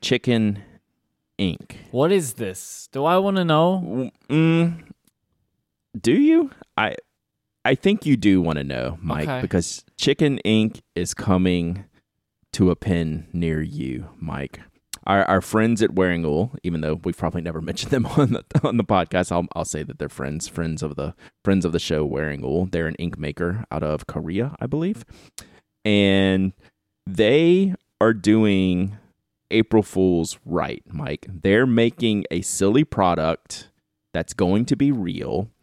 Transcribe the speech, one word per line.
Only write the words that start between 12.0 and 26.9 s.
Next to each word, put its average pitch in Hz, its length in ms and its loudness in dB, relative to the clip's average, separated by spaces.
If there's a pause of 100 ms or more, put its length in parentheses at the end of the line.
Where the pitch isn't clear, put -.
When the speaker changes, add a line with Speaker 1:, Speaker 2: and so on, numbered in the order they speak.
Speaker 1:
to 92 180 4
a 85 60 2
pen 82 560 -4
near 82 300 -2
you, 67 460 -8 (100)
Mike. 71 420 -10 (460)
Our, 98 180 2
our 95 160 2
friends 110 420 0
at 107 120 2
Wearing 90 300 0
Wool, 80 280 0 (100)
even 85 200 -4
though 78 200 -4
we've 90 140 -4
probably 85 240 -4
never 80 200 -8
<laughs> - 20 -10
mentioned - 300 -8
them 127 140 0
on 139 260 2
the, - 120 -6 (180)
on 120 140 -2
the 113 80 2
podcast, 90 480 0
I'll, 87 220 0
I'll 82 100 -6
say 78 180 -8
that - 160 -12
they're 73 120 -6
friends, 73 360 -8
friends 82 360 -6
of 73 140 -8
the, 71 180 -6 (300)
friends 98 200 4
of 85 80 0
the 85 60 0
show, 78 260 -2
Wearing 73 380 -4
Wool. 78 240 0
They're 85 200 -2
an 80 100 -6
ink 82 220 -6
maker 87 520 -6
out 78 120 -4
of 78 240 -4
Korea, 92 540 -6
I 117 60 -6
believe. 160 380 -4 (800)
And 95 680 2 (540)